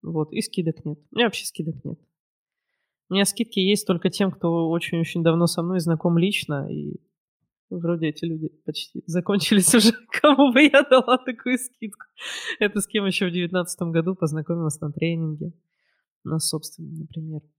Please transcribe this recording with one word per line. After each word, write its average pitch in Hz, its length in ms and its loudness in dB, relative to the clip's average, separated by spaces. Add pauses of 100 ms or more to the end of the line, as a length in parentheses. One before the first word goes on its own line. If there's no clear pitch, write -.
вот, 156 300 -4
и 220 100 -4
скидок - 420 -4
нет. 151 140 -8 (140)
У - 40 -8
меня 233 100 2
вообще - 200 -6
скидок 160 380 -8
нет. 165 140 -10 (1120)
У 185 40 -6
меня 196 100 2
скидки - 340 -4
есть 202 300 2
только 175 200 0
тем, 190 220 0
кто 165 400 0
очень-очень 170 540 -2
давно 165 240 4
со 170 140 -2
мной 180 180 -2
знаком 170 360 0
лично, 165 540 -2
и 147 240 -8 (760)
вроде 170 380 -2
эти 151 160 -6
люди 160 240 -6 (180)
почти - 400 -10
закончились 185 680 2
<laughs> - 20 8
уже, 220 160 6 (300)
кому 285 300 8
бы 262 100 6
я 285 220 8
дала 254 340 4
такую 247 400 -4
скидку. - 460 -12 (560)
Это 208 200 0
с - 60 -6
кем 202 200 -2
еще 190 220 0
в 170 40 -4
девятнадцатом 175 600 -2
году 165 240 0
познакомилась 156 640 -4
на 151 120 -8
тренинге, 160 600 -4 (720)
на 160 160 -4
собственном, 156 600 -8
например. 156 420 -10 (160)